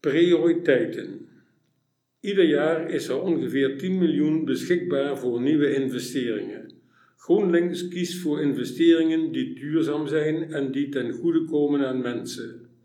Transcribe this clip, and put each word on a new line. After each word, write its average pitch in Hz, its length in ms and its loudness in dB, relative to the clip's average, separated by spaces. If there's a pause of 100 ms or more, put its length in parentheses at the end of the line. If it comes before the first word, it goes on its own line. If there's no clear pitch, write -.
Prioriteiten. 151 1300 2 (920)
Ieder 196 240 2
jaar 160 460 2
is 143 180 -4
er 131 120 -2
ongeveer 135 580 0
tien 185 200 -2
miljoen 156 460 2
beschikbaar 143 760 -2
voor 120 220 -2
nieuwe 143 340 2
investeringen. 120 1000 -4 (440)
GroenLinks 180 720 2
kiest 175 300 -6
voor 151 240 -2
investeringen 160 920 2
die 131 220 -4
duurzaam 147 520 -2
zijn 156 460 -2
en 139 200 -4
die 139 160 -2
ten 127 240 -4
goede 160 320 0
komen 143 420 0
aan 127 140 -2
mensen. 117 680 -8 (160)